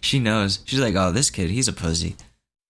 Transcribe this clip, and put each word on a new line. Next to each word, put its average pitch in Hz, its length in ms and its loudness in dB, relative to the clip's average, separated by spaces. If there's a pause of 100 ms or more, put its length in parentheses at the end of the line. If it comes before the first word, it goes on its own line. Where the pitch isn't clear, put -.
She 135 140 2
knows. 107 440 0
She's 135 140 -2
like, 113 160 2
"Oh, 92 160 2
this 107 200 2
kid, 90 200 -2
he's 127 160 0
a - 60 -2
pussy. 82 420 -4 (540)